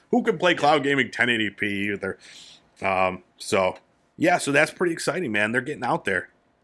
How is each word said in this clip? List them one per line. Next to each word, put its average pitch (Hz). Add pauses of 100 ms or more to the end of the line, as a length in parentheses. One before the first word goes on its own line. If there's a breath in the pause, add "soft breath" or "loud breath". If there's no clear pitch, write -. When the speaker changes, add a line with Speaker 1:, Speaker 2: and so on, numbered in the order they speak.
(100)
Speaker 1:
who 233
can 220
play 180
Speaker 2:
Yeah. -
Speaker 1:
cloud 147
gaming 135
ten 120
eighty 110
p 101
either? 95 (640 loud breath)
Um, 92 (160)
so 95 (400)
yeah, 175
so 143
that's 151
pretty 175
exciting, 131
man. 107
They're 127
getting 123
out 151
there. 92 (360)